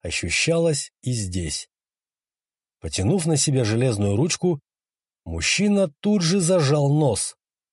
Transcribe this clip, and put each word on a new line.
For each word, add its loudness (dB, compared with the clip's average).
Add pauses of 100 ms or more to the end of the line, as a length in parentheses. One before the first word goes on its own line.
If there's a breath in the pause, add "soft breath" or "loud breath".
ощущалось -2 (100)
и -4
здесь. -6 (1120)
Потянув -2
на 2
себя 2
железную 0
ручку, 0 (640)
мужчина 0
тут 2
же 0
зажал 2
нос. 0 (360)